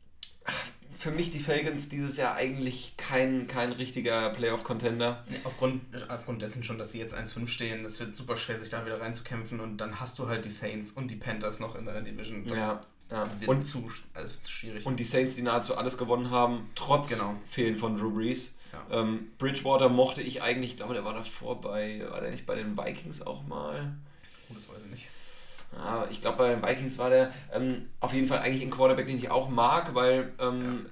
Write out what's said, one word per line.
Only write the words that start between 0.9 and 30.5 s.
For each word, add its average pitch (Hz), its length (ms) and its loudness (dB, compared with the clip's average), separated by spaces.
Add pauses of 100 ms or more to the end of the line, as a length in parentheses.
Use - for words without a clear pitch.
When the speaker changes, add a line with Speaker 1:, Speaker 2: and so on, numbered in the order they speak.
Speaker 1:
für 151 140 -4
mich 170 200 0
die 151 80 -4
Falcons 147 500 0
dieses 143 280 -2
Jahr 127 180 2
eigentlich 131 640 -2
kein, 131 500 2
kein 123 260 0
richtiger 117 560 0
Playoff-Contender. 117 1000 0
Speaker 2:
Nee, 131 140 -6
aufgrund, 127 380 0 (260)
aufgrund 120 340 -6
dessen 107 220 -4
schon, 113 140 -6
dass 113 160 -6
sie 113 60 -6
jetzt 113 140 -6
eins 113 200 -6
fünf 117 180 -4
stehen, 113 320 -2
es 107 160 -8
wird 107 160 -8
super 117 220 -4
schwer, 113 220 -2
sich 110 100 -8
da 113 160 -4
wieder 110 160 -4
reinzukämpfen 113 580 -6
und 107 180 -6
dann 107 220 -6
hast - 200 -6
du 123 80 -4
halt 113 180 -2
die 101 60 -6
Saints 107 400 -6
und 127 200 -6
die 110 40 -8
Panthers 107 440 -4
noch 110 160 -6
in 113 100 -6
deiner 107 160 -2
Division. 110 460 -6
Das 110 100 0
Speaker 1:
Ja, 107 240 0 (300)
ja. 107 160 0 (120)
Speaker 2:
wird 110 100 2
Speaker 1:
Und 139 140 6
Speaker 2:
zu, 117 260 -4 (240)
also - 260 -6
zu - 120 -6
schwierig. 110 340 -6
Speaker 1:
und 127 120 2
die 117 60 0
Saints, 127 320 4
die 123 60 -4
nahezu 120 360 2
alles 127 200 -2
gewonnen 123 320 2
haben, 120 460 4
trotz 143 340 4
Speaker 2:
Genau. 104 260 0 (140)
Speaker 1:
Fehlen 113 260 2
von 110 220 0
Drew 107 140 0
Brees. 113 440 -2 (160)
Speaker 2:
Ja. 110 300 -2
Speaker 1:
Ähm, 110 260 0 (120)
Bridgewater 131 500 6
mochte 131 320 6
ich 131 200 -4
eigentlich, 123 300 0
ich - 60 -12
glaube, 113 160 -6
der 104 100 -2
war 107 100 -2
davor 113 460 -6
bei, 107 500 -2
war - 120 -6
der - 100 -2
nicht - 140 -8
bei - 100 0
den 107 220 -2
Vikings - 440 -6
auch 143 240 -8
mal? 147 480 -4 (560)
Speaker 2:
Oh, - 40 -14
das 104 160 -16
weiß - 160 -14
ich 101 60 -14
nicht. 120 160 -12 (680)
Speaker 1:
Ja, 107 360 0
ich - 100 -6
glaube, 113 160 2
bei 120 160 8
den 107 80 2
Vikings 127 380 0
war 127 100 4
der, 131 220 8 (200)
ähm, 127 340 0 (140)
auf 127 140 0
jeden 131 140 4
Fall 127 120 4
eigentlich 131 220 2
ein - 80 -4
Quarterback, 131 380 6
den 131 100 0
ich 117 140 -4
auch 131 180 4
mag, 127 460 4
weil, 127 440 6
ähm, 123 520 0